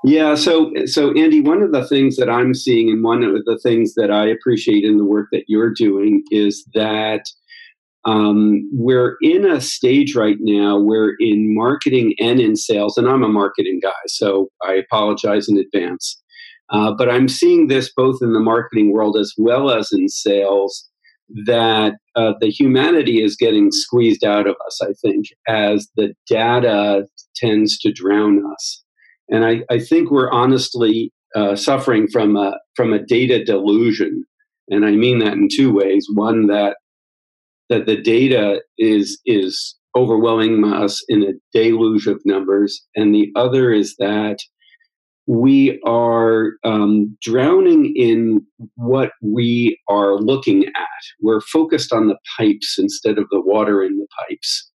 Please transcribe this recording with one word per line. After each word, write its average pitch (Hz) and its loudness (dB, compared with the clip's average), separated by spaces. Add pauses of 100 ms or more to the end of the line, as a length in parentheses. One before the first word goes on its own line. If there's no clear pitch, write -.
Yeah, 151 2
so, 160 2 (140)
so 143 0
Andy, 156 4
one 160 2
of 175 0
the 127 -2
things 135 0
that 123 0
I'm 123 0
seeing, 113 0
and 110 0
one 117 0
of 104 -2
the 113 -2
things 113 0
that 107 0
I 104 2
appreciate 110 0
in 107 2
the 104 2
work 104 -2
that - -4
you're 110 0
doing, 101 0
is 104 0 (100)
that, 107 -4 (800)
um, 107 2
we're 123 0
in 180 2
a 160 2
stage 131 0
right 107 2
now 101 0
where 107 2
in 107 0
marketing 123 0
and 120 2
in 110 2
sales, 107 -2
and 123 2
I'm 131 2
a 107 0
marketing 98 -2
guy, 95 -2 (160)
so 98 -2 (120)
I 95 -4
apologize 104 -2
in 104 2
advance. 90 -6 (480)
Uh, 107 -2
but 123 0
I'm 127 2
seeing 170 2
this 131 -2
both 131 0
in 117 0
the 110 0
marketing 110 0
world 107 0
as 101 -4
well 123 0
as 110 -2
in 95 0
sales, 98 -2 (600)
that, 110 0 (220)
uh, 113 0
the 110 0
humanity 135 2
is 104 -2
getting 107 2
squeezed 117 0
out 104 0
of 98 -2 (100)
us, - -12
I 98 -4
think, - -2 (200)
as 107 -2
the 107 -2 (140)
data 110 0 (300)
tends 107 0
to 104 0
drown 101 0 (100)
us. - -14 (500)
And 113 2
I, 117 0
I 120 0
think 165 0
we're 127 2
honestly, 120 0 (240)
uh, 101 0
suffering 117 0
from 104 0
a, 98 -4 (160)
from 113 -2
a 107 0
data 123 0
delusion. 104 0 (480)
And 104 0
I 107 0
mean 117 2
that 104 -2
in 101 0
two 131 0
ways. 98 0
One, 107 0
that, 101 0 (880)
that 110 0
the 107 0
data 117 0 (140)
is, 104 0
is 98 -2 (180)
overwhelming 113 2
us 101 -2
in 104 2
a 98 -2 (220)
deluge 110 2
of 98 -4
numbers. 98 -2 (120)
And 104 2
the 104 2
other 123 2
is 104 -2
that 107 -4 (880)
we 135 2
are, 113 0 (100)
um, 107 0
drowning 156 2
in 113 2 (300)
what 123 -2 (100)
we 120 -2
are 101 0
looking 127 0
at. - -16 (460)
We're 107 0
focused 156 -2
on 110 2
the 101 -2 (180)
pipes 107 -2
instead 104 -2
of 101 -2
the 98 0
water 101 0
in 98 -4
the - -8 (200)
pipes. - -10